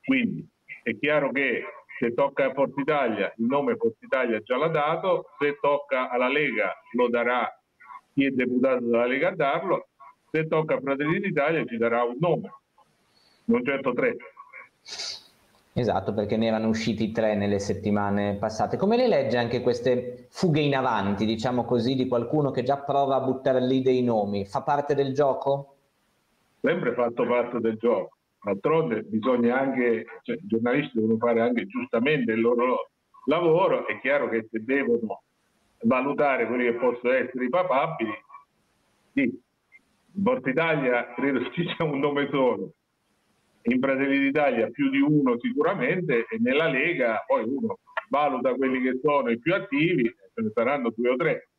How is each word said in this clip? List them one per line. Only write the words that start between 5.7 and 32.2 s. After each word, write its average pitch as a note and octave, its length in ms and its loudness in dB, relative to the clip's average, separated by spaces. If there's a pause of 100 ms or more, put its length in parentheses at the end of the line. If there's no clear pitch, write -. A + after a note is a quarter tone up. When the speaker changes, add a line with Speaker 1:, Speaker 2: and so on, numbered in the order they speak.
Speaker 1:
alla B2+ 180 0
Lega A2+ 460 0 (200)
lo B2 140 2
darà A#2+ 400 0 (640)
chi C#3 120 2
è C3+ 60 0
deputato B2+ 520 0
dalla A#2 220 2
Lega C#3 240 0
a F#3+ 60 -6
darlo, D#3+ 540 -2 (420)
se D#3+ 160 0
tocca D#3 280 0
a A#2+ 40 -2
Fratelli C#3+ 400 0
d'Italia D#3 460 0
ci A#2 120 -8
darà A#2 260 2
un A#2+ 140 -2
nome, D#3 360 -2 (920)
non A#2 200 2
certo C3+ 280 -2
tre. B2+ 220 0 (1600)
Speaker 2:
Esatto, G2+ 400 0
perché G#2+ 240 0
ne A2+ 100 2
erano A2 220 0
usciti A2 420 -2
tre A2 240 2
nelle G2+ 240 0
settimane G2+ 760 0
passate. A2 420 -2
Come G#3+ 200 2
le B3+ 100 2
legge B2+ 300 2
anche A#2 240 0
queste B2 680 -2
fughe D#3 320 0
in C#3+ 140 2
avanti, G#2+ 500 0
diciamo A#2 400 0
così, B2+ 300 0
di B2+ 120 0
qualcuno B2+ 440 0
che B2+ 120 -2
già C#3 140 0
prova C#3 380 0
a B2+ 60 2
buttare C3 400 2
lì C3 200 2
dei B2+ 220 4
nomi? G2+ 420 0
Fa C3+ 180 -6
parte C#3+ 320 0
del C3+ 180 0
gioco? C#3 600 0 (840)
Speaker 1:
Sempre D3 320 0
fatto A#2+ 320 0
parte A#2+ 340 0
del A2 180 0
gioco. A2 400 0 (240)
D'altronde A2+ 640 0
bisogna A#2+ 560 2
anche, A#2+ 460 0 (180)
cioè, A#2+ 120 -6
i G2 120 -14
giornalisti A#2+ 500 0
devono A2 200 2
fare A#2 240 2
anche A#2 260 0
giustamente B2 640 -2